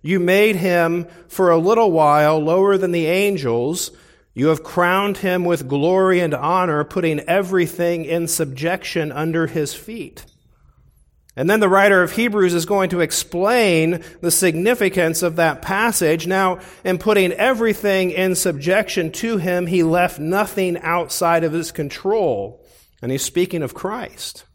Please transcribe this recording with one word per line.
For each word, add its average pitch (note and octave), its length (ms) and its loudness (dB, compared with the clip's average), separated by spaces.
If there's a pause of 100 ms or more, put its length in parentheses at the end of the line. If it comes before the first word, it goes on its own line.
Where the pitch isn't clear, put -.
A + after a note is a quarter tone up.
You F3+ 180 0
made G3 360 4
him E3+ 500 0 (220)
for F3+ 240 2
a E3 80 4
little G#3+ 320 2
while D3+ 480 4
lower F#3+ 400 2
than F3+ 140 -2
the E3 120 0
angels. E3 840 -2 (420)
You C3 140 0
have D#3+ 160 0
crowned F#3 540 0
him F3+ 280 -2
with D3+ 220 -2
glory F3+ 520 2
and D#3+ 140 0
honor, D3+ 500 0
putting D#3 360 -2 (100)
everything F3 760 0
in E3 240 -2
subjection D#3 840 -4
under D#3+ 340 -2
his D3+ 300 -6
feet." - 500 -16 (1120)
And D3 80 0
then A3 120 4
the G3+ 100 4
writer G3 320 6
of - 120 -2
Hebrews G3+ 420 0
is D#3+ 100 -2
going F#3+ 240 0
to F3 100 -2
explain F3 1040 0 (180)
the E3+ 100 0
significance F3+ 920 0
of E3+ 140 -2
that D#3+ 260 0
passage. F#3 640 0
Now, F#3 320 0 (260)
in F#3 140 0
putting G3 360 2
everything G#3 760 0
in F#3 240 0
subjection F3 800 -2
to A3+ 260 -4
him, F3+ 300 -2
he F3 160 2
left F3 340 0
nothing F#3 640 -2
outside E3+ 640 0
of D#3 100 -2
his E3 180 -4
control. D#3 960 -4 (380)
And B2 80 -4
he's C3+ 100 -4
speaking F3 400 -2
of C3 140 -8
Christ. - 800 -10